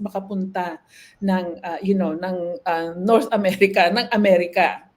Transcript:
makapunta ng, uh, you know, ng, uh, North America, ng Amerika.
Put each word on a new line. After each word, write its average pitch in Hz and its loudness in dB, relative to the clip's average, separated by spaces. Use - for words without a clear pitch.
makapunta 190 -6
ng, 185 0
uh, 170 -10
you 196 0
know, 170 0
ng, 175 -6
uh, 165 -4
North 226 2
America, 196 2
ng 214 -2
Amerika. 180 2